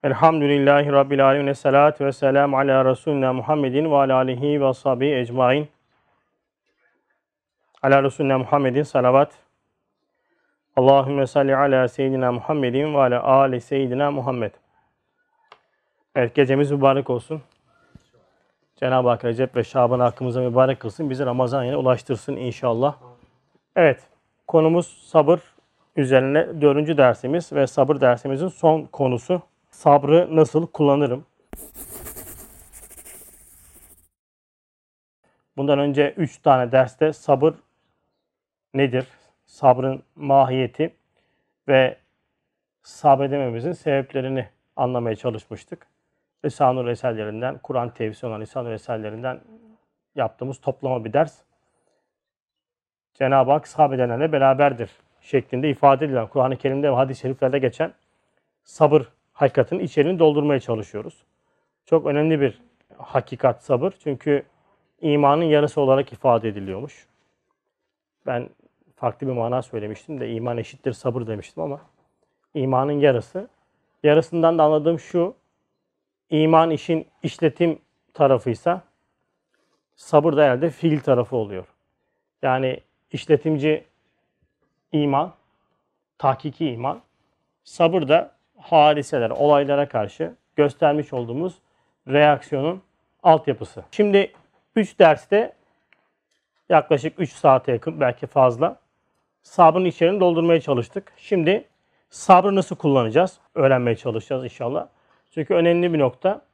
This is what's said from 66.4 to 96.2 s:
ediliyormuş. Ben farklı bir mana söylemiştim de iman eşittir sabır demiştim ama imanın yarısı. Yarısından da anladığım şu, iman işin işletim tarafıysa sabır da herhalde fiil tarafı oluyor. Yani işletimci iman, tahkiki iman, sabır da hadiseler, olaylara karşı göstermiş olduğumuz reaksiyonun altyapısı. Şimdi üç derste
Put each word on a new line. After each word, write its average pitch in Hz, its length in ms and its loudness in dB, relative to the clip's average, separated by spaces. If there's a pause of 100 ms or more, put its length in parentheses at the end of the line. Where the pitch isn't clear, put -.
ediliyormuş. 101 580 -12 (1200)
Ben 123 240 -6 (460)
farklı 127 320 -8
bir 131 40 -4
mana 120 300 -4
söylemiştim 110 580 -12
de 117 120 -10
iman 120 260 -6
eşittir - 360 -10
sabır 120 340 -8
demiştim 110 360 -12
ama 143 180 -10 (720)
imanın 135 460 -2
yarısı. 143 480 0 (560)
Yarısından 165 540 2
da 165 60 4
anladığım 151 360 0
şu, 180 360 -4 (960)
iman 160 400 2
işin 160 380 -4 (160)
işletim - 560 -2 (340)
tarafıysa 139 680 -2 (1120)
sabır 151 420 0
da 151 60 4
herhalde 135 260 2
fiil 156 300 -2
tarafı 127 360 -2
oluyor. 101 300 -8 (760)
Yani 131 380 -2 (320)
işletimci 151 720 -2 (1080)
iman, 147 420 -2 (840)
tahkiki 143 520 -4
iman, 127 320 -8 (600)
sabır 165 440 -4
da 156 240 -2 (260)
hadiseler, 147 720 0
olaylara 143 580 0
karşı 131 480 -8 (200)
göstermiş 147 580 -2
olduğumuz 131 420 -8 (520)
reaksiyonun 147 760 0 (420)
altyapısı. 147 680 0
Şimdi 202 420 0 (420)
üç 214 240 -4
derste 196 540 2 (1160)